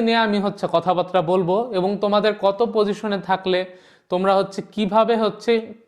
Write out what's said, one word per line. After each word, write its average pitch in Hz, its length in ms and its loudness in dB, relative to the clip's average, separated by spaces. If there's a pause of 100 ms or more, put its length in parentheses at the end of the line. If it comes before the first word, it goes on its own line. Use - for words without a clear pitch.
নিয়ে 226 200 2
আমি 208 180 0
হচ্ছে 202 200 -4 (100)
কথাবার্তা 175 460 0 (100)
বলবো 185 260 2 (200)
এবং 180 120 0 (140)
তোমাদের 208 300 2 (120)
কত 196 140 0 (160)
পজিশনে 208 440 0 (100)
থাকলে 185 300 0 (520)
তোমরা 190 280 2
হচ্ছে 196 200 -4 (160)
কিভাবে 214 400 2 (100)
হচ্ছে 214 280 -2 (340)